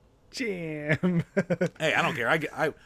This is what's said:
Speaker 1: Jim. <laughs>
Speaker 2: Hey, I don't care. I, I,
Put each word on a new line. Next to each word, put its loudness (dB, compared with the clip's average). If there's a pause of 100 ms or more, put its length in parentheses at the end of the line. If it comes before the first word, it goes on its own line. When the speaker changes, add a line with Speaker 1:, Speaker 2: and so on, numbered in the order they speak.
(300)
Speaker 1:
Jim. -2
<laughs> -20 (440)
Speaker 2:
Hey, 0
I 4
don't 0
care. 0
I, 4 (160)
I, 0 (120)